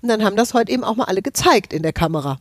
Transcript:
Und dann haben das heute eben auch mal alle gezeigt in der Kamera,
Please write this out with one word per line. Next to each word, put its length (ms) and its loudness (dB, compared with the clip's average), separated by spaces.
Und 80 -4
dann 140 2
haben 140 2
das 180 2
heute 160 2
eben 140 -2
auch 120 -2
mal 80 0
alle 180 -2
gezeigt 500 2
in 100 -4
der 100 0
Kamera, 480 -2